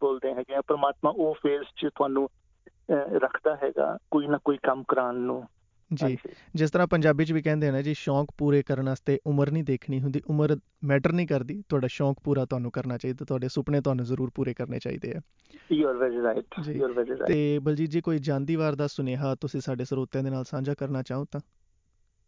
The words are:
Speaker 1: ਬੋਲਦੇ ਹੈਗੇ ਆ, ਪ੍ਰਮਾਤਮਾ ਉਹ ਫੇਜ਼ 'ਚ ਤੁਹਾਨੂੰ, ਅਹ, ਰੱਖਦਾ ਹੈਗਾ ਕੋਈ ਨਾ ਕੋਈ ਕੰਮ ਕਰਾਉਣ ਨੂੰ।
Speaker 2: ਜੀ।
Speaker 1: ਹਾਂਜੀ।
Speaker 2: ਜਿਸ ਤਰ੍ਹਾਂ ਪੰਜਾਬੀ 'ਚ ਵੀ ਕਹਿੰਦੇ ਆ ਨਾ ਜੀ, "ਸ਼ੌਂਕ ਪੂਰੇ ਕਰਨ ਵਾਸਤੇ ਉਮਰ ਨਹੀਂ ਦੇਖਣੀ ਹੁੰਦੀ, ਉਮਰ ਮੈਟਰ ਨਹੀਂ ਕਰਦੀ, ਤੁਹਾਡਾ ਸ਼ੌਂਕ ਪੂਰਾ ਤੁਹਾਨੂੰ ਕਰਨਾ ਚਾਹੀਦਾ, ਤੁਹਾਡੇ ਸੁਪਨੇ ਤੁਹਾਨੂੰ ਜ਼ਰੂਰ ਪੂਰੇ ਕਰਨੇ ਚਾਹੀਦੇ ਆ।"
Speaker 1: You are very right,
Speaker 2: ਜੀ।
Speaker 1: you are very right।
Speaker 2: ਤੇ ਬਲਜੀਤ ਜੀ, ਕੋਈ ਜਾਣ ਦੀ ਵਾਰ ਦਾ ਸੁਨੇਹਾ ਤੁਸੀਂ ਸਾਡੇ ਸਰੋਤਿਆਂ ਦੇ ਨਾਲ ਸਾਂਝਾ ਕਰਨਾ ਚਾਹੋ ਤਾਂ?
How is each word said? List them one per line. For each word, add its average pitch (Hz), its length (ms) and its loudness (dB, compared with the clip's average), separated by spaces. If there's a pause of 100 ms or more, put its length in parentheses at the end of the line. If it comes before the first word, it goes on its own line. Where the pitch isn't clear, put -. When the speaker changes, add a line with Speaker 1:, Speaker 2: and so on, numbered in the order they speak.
Speaker 1:
ਬੋਲਦੇ 135 320 0
ਹੈਗੇ 127 220 -6
ਆ, 139 60 0
ਪ੍ਰਮਾਤਮਾ 143 480 0
ਉਹ 156 240 0
ਫੇਜ਼ 143 300 0
'ਚ - 320 -6
ਤੁਹਾਨੂੰ, 139 340 0 (380)
ਅਹ, - 460 -2
ਰੱਖਦਾ 147 420 2
ਹੈਗਾ 139 420 0 (140)
ਕੋਈ 147 160 2
ਨਾ 147 180 2
ਕੋਈ 143 180 2
ਕੰਮ 131 200 0
ਕਰਾਉਣ 123 320 0
ਨੂੰ। 123 320 -4 (460)
Speaker 2:
ਜੀ। 143 120 0
Speaker 1:
ਹਾਂਜੀ। 127 240 -2 (260)
Speaker 2:
ਜਿਸ 156 160 2
ਤਰ੍ਹਾਂ 175 160 4
ਪੰਜਾਬੀ 156 380 4
'ਚ 160 80 0
ਵੀ 160 80 2
ਕਹਿੰਦੇ 151 280 2
ਆ - 20 2
ਨਾ 135 100 0
ਜੀ, 151 120 -2
"ਸ਼ੌਂਕ 143 440 0
ਪੂਰੇ 143 260 4
ਕਰਨ 135 260 -2
ਵਾਸਤੇ 135 380 0
ਉਮਰ 143 240 2
ਨਹੀਂ 160 120 0
ਦੇਖਣੀ 135 380 -2
ਹੁੰਦੀ, 139 280 -2
ਉਮਰ 151 280 4 (260)
ਮੈਟਰ 139 280 2
ਨਹੀਂ 175 160 2
ਕਰਦੀ, 151 420 -2
ਤੁਹਾਡਾ 135 180 2
ਸ਼ੌਂਕ 139 360 0
ਪੂਰਾ 135 220 0
ਤੁਹਾਨੂੰ 123 260 -4
ਕਰਨਾ 123 260 -4
ਚਾਹੀਦਾ, 127 280 -6
ਤੁਹਾਡੇ 127 220 -2
ਸੁਪਨੇ 143 340 0
ਤੁਹਾਨੂੰ 127 240 0
ਜ਼ਰੂਰ 127 300 -2
ਪੂਰੇ 131 180 -2
ਕਰਨੇ 123 260 -6
ਚਾਹੀਦੇ - 340 -6
ਆ।" 156 80 -6 (520)
Speaker 1:
You 151 160 4
are 127 80 -2
very 120 340 0
right, 120 320 -4
Speaker 2:
ਜੀ। 147 100 -4
Speaker 1:
you 135 120 0
are 123 100 -2
very 120 160 0
right। - 160 -2
Speaker 2:
ਤੇ 147 320 2
ਬਲਜੀਤ 151 300 0
ਜੀ, 160 120 0
ਕੋਈ 165 180 0
ਜਾਣ 139 220 0
ਦੀ 151 140 0
ਵਾਰ 156 200 0
ਦਾ 147 120 0
ਸੁਨੇਹਾ 135 480 -2
ਤੁਸੀਂ 135 260 -4
ਸਾਡੇ 127 220 -4
ਸਰੋਤਿਆਂ 131 400 -2
ਦੇ 135 60 -2
ਨਾਲ 131 140 -2
ਸਾਂਝਾ 135 300 -4
ਕਰਨਾ 135 280 -4
ਚਾਹੋ 131 300 -6
ਤਾਂ? 143 100 -8 (880)